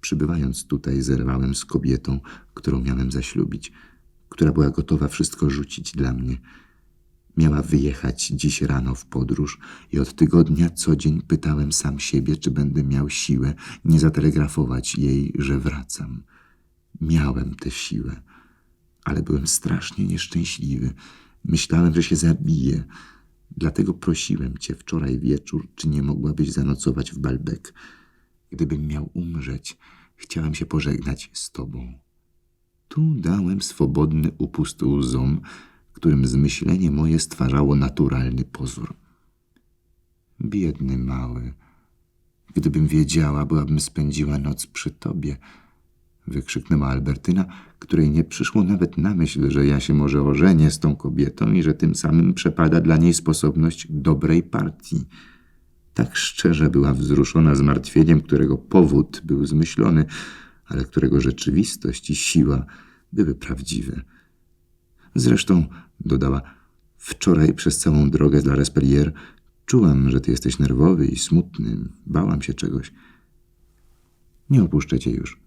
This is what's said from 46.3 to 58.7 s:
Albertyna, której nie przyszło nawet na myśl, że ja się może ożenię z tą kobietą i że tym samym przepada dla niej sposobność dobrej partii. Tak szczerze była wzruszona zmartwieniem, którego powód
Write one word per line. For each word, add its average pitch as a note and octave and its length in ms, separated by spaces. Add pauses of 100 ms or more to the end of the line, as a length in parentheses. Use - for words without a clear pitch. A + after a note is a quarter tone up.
Albertyna, C#2 580 (320)
której D#2 320
nie D#2 140
przyszło - 400
nawet F2+ 340
na G2 160
myśl, C#2+ 360
że C#2+ 160
ja C#2+ 140
się D2 140
może C#2+ 280
ożenię D2+ 480
z - 80
tą D2 180
kobietą C#2 560
i F2+ 100
że D#2 120
tym D#2+ 200
samym E2+ 400
przepada E2 460
dla D#2+ 160
niej E2 180
sposobność D#2+ 760
dobrej D2+ 520
partii. - 640 (880)
Tak - 220
szczerze D#2 540
była C#2 240
wzruszona C#2+ 600
zmartwieniem, D2 640
którego C#2 380
powód C#2+ 640